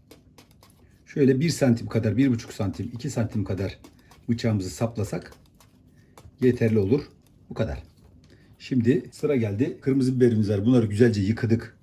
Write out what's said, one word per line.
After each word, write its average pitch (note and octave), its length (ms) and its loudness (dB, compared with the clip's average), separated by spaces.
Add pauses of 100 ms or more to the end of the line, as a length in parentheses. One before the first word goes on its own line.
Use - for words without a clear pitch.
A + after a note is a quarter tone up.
(1040)
Şöyle C3 340 2
bir E3 100 0
santim A2+ 380 0
kadar, A2 300 -2
bir C3+ 140 4
buçuk A2+ 220 -6
santim, G2 400 -6
iki B2+ 160 -10
santim A2 340 -4
kadar F#2+ 360 -6 (500)
bıçağımızı G#2+ 400 -2
saplasak - 640 -6 (1080)
yeterli A#2 380 2
olur. G#2+ 220 0 (480)
Bu - 40 -16
kadar. - 300 -6 (760)
Şimdi B2+ 520 0
sıra D3 240 -2
geldi. A2 460 -2
Kırmızı C3 340 0
biberimiz A2+ 340 4
var. G2+ 160 -2
Bunları A#2+ 200 4
güzelce G#2 360 4
yıkadık. A2 600 -2